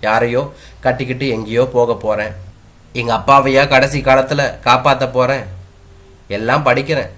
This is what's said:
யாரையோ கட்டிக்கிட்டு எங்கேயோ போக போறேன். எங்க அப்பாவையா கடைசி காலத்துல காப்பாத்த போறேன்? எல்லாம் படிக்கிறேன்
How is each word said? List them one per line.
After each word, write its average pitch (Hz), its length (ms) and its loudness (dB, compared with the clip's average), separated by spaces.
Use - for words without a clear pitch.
யாரையோ 120 500 0
கட்டிக்கிட்டு 127 480 -4
எங்கேயோ 113 380 -2
போக 120 300 0
போறேன். 104 380 -4
எங்க 117 200 -4
அப்பாவையா 139 540 4
கடைசி 139 340 2
காலத்துல 135 520 2
காப்பாத்த 131 480 2
போறேன்? 127 320 0
எல்லாம் 117 380 -2
படிக்கிறேன் 135 520 0